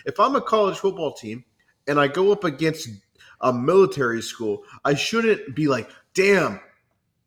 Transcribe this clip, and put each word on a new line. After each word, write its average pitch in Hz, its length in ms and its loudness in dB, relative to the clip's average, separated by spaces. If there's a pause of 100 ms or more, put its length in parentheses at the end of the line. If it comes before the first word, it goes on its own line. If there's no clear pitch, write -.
If - 120 -6
I'm 262 160 4
a 247 60 0
college 202 380 0
football 170 340 -2
team 113 320 -12 (420)
and 143 140 2
I 139 80 4
go 190 240 2
up 202 100 0
against 156 460 -2 (540)
a 123 100 2
military 135 680 2
school, 107 420 -6 (200)
I 143 100 2
shouldn't 220 600 -2
be 151 140 0
like, 120 200 -2 (260)
"Damn, 180 440 2 (680)